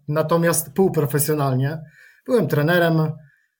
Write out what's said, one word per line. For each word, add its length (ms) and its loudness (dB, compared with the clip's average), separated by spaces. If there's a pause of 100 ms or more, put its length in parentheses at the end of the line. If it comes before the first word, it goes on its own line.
natomiast 680 0
półprofesjonalnie. 1040 0 (460)
Byłem 220 0
trenerem, 640 2 (480)